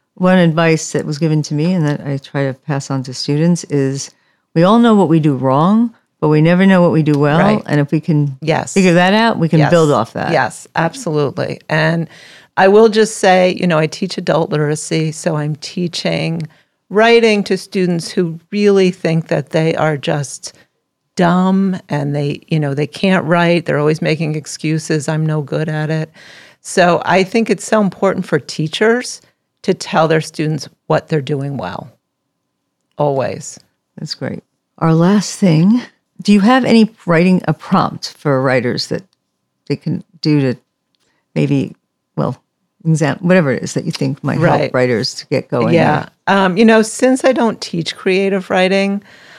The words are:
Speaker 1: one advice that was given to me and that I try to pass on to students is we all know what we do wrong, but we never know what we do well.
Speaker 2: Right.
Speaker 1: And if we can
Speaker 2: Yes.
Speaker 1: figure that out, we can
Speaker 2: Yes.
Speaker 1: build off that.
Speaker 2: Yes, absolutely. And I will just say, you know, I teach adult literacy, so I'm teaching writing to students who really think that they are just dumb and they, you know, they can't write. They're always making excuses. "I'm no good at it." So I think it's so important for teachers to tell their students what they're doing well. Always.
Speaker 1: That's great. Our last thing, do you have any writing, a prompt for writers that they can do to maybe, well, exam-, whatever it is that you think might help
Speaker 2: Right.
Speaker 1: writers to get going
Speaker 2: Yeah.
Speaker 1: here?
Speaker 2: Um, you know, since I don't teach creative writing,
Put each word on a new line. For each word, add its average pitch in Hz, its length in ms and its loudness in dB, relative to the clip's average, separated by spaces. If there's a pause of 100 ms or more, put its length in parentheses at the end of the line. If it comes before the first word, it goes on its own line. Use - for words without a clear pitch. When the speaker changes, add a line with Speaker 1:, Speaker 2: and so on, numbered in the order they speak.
(160)
Speaker 1:
one 185 220 2
advice 165 560 2
that 151 120 -4
was 151 140 -6
given 156 240 0
to - 100 -8
me 156 200 0
and 170 120 0
that 147 200 -2
I 139 120 -6
try 139 300 -4
to 131 60 -4
pass 139 360 -8
on 135 140 -4
to 127 100 -12
students 160 520 0
is 135 460 -4 (420)
we 165 100 4
all 208 160 6
know 233 160 4
what 190 140 4
we 165 100 4
do 147 160 0
wrong, 165 580 2 (280)
but 156 80 2
we 151 120 4
never 180 240 4
know 190 160 6
what 170 120 4
we 156 100 2
do 147 160 2
well. 147 200 2
Speaker 2:
Right. 208 260 2
Speaker 1:
And 147 160 0
if 143 100 -2
we 160 80 0
can 147 420 0
Speaker 2:
Yes. 156 320 -4
Speaker 1:
figure 185 200 4
that 180 200 4
out, 226 260 2
we 165 100 0
can 160 100 2
Speaker 2:
Yes. 151 100 4
Speaker 1:
build 160 220 4
off 113 220 0
that. - 180 -6
Speaker 2:
Yes, 135 440 -2
absolutely. 151 840 -4 (100)
And 160 380 -2 (480)
I 190 140 4
will 214 180 6
just 214 300 0
say, 185 420 2
you 185 80 0
know, 165 100 2
I 156 100 0
teach 180 300 -8
adult 160 340 -2
literacy, 156 600 -4
so 160 240 -4
I'm 151 220 -4
teaching 165 840 -6 (460)
writing 220 540 4
to 190 140 -2
students 180 540 -4
who 165 280 -4 (120)
really 202 400 2
think 160 360 -2
that 156 220 -4
they 160 260 0
are 156 220 -2
just - 560 -8 (640)
dumb 185 600 2 (120)
and 143 260 -4
they, 143 320 -4
you 160 120 0
know, 143 140 -2
they 143 140 -4
can't 185 380 -2
write. 170 400 0
They're 147 140 -2
always 156 220 0
making 156 340 -2
excuses. 156 760 -4
"I'm 156 160 -2
no 156 160 -2
good 147 260 -4
at 156 220 -4
it." 156 200 -4 (520)
So 175 440 2
I 190 180 2
think 220 260 -2
it's 185 160 -4
so 220 160 0
important 185 440 -2
for 156 140 -2
teachers 220 840 -4 (420)
to 190 100 0
tell 160 340 -2
their 160 140 2
students 156 480 -6 (180)
what 160 200 -2
they're 156 140 -2
doing 139 360 -6
well. 90 320 -10 (1080)
Always. 143 600 -4 (380)
Speaker 1:
That's - 180 -12
great. - 280 -10 (360)
Our 160 140 2
last 180 440 2
thing, 190 440 2 (400)
do - 120 2
you 208 80 6
have 247 240 4
any 220 240 4 (160)
writing, 175 420 2
a 156 60 2
prompt - 640 -4
for 135 240 -2
writers 127 460 -2
that - 160 -6 (640)
they 147 80 -4
can - 280 -6 (180)
do 151 200 2
to 127 140 0 (800)
maybe, 147 420 -2 (400)
well, 143 220 -4 (480)
exam-, 156 340 0
whatever 175 320 2
it 107 120 -4
is - 100 -8
that - 120 -4
you - 60 -6
think - 320 -6
might 135 160 -2
help 160 200 2
Speaker 2:
Right. 139 140 -4
Speaker 1:
writers 127 420 0
to - 120 -18
get 127 220 -4
going 123 240 0
Speaker 2:
Yeah. 151 260 2
Speaker 1:
here? - 100 -12 (180)
Speaker 2:
Um, 190 300 2
you 226 80 4
know, 220 160 6
since 254 440 0
I 269 80 4
don't 226 280 -2
teach - 340 -6
creative 190 540 -2
writing, 196 520 0 (380)